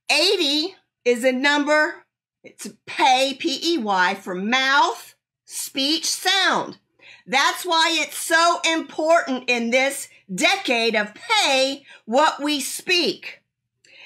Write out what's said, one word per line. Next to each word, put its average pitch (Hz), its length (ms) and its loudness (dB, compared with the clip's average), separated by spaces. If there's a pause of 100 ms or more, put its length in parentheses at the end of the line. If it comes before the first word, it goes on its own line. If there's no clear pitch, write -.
(100)
eighty 311 640 0 (300)
is 240 200 2
a 262 80 4
number, 294 720 0 (380)
it's - 260 -18 (180)
pay, 269 520 2
P 339 360 -2
E 311 40 0
Y, 196 360 0
for 196 200 -8
mouth, 262 800 0 (300)
speech, 302 640 -4
sound. 359 720 0 (460)
That's 302 400 0
why 330 360 2
it's - 180 -8
so 339 400 2 (100)
important 320 800 0
in 233 220 0
this 269 380 0 (260)
decade 240 600 0
of 208 180 -2
pay 277 720 0 (200)
what 277 380 2
we 294 160 -2
speak. - 840 -4 (640)